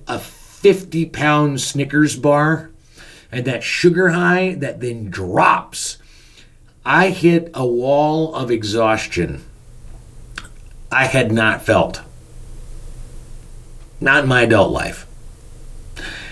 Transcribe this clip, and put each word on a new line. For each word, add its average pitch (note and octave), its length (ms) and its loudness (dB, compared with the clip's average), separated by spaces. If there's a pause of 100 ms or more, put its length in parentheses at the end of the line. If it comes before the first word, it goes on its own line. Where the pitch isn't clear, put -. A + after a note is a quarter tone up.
a B2 140 -6
fifty-pound D3+ 1400 0
Snickers C#3+ 560 0
bar D3 540 2 (640)
and B2 140 -6
that A#2+ 180 -4
sugar F3 460 4
high F3+ 440 2
that C3+ 260 -8
then A#2 300 -6
drops. - 880 0 (840)
I E3 260 4
hit E3 420 4
a C3 140 -2
wall D3 640 2
of B2+ 200 -4
exhaustion G#2 920 0 (1500)
I C3 140 2
had B2 260 2
not A2 300 2
felt. F#2 400 2 (2000)
Not C#3 220 4
in C3+ 60 0
my B2 140 4
adult G#2+ 280 4
life. - 380 -6 (1200)